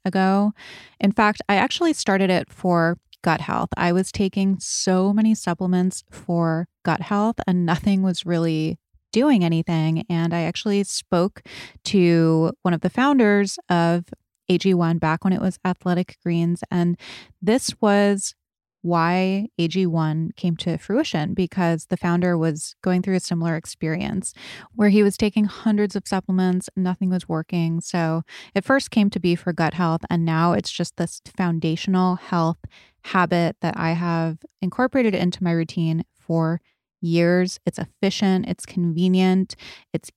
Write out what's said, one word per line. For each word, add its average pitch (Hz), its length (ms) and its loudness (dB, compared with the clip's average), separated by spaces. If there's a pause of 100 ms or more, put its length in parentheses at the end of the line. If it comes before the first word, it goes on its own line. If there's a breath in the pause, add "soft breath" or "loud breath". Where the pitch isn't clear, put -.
ago. 190 480 2 (480 loud breath)
In 196 120 2
fact, 214 360 0
I 208 60 2
actually 311 400 2
started 196 340 0
it - 240 0
for 170 460 0 (240)
gut 160 180 0
health. - 340 -4
I 175 180 0
was 185 200 0
taking 196 480 0
so 190 540 0
many 220 200 4
supplements 180 760 -2
for 170 580 -2 (140)
gut - 180 -2
health 208 360 -2 (100)
and 180 180 0
nothing 190 380 0
was 185 240 -2
really 165 520 -2 (340)
doing 240 300 4
anything. 165 680 0
And 170 240 0
I 170 80 -2
actually 202 420 -2
spoke - 580 -2 (420 loud breath)
to 165 760 4
one 175 140 0
of 160 80 -4
the 180 80 0
founders 220 680 2 (120)
of 170 340 2 (440)
A 185 80 4
G 190 160 2
one 170 260 2
back 160 260 -2
when 190 80 2
it - 80 0
was 185 240 -2
Athletic 180 580 -2
Greens. 170 480 0
And 175 260 2 (460 loud breath)
this 220 380 0
was 202 540 2 (480)
why 185 680 0 (100)
A 170 100 0
G 185 160 0
one 160 520 -2
came 170 220 -2
to 165 200 -4
fruition, 196 560 -4
because 170 520 -2
the 180 100 -2
founder 175 420 0
was 160 440 -4
going 180 200 0
through 185 140 -2
a 180 40 0
similar 165 360 -2
experience - 760 -6 (420 loud breath)
where 208 140 4
he 208 140 6
was 202 140 2
taking 214 280 0
hundreds 208 500 -2
of 196 120 -6
supplements, 185 680 0
nothing 185 340 -2
was 185 180 -2
working. 165 520 -2
So 165 420 -2 (320 loud breath)
it 196 100 0
first 269 260 0
came 208 200 2
to 196 100 -6
be 175 140 2
for 175 180 -4
gut 160 220 0
health, 165 340 0
and 170 160 0
now 165 280 2
it's - 200 -2
just - 240 -6
this - 240 -6 (160)
foundational 180 800 0
health 170 420 -2 (460 soft breath)
habit 175 560 0
that - 160 -4
I 165 160 -2
have 165 460 -2 (240)
incorporated 233 520 0
into 180 300 -2
my 170 80 2
routine 165 520 -2 (100)
for 165 460 -2 (420)
years. 175 600 2
It's - 140 -4
efficient, 190 680 0
it's - 200 -8
convenient, 185 880 2 (360 loud breath)
it's - 240 -8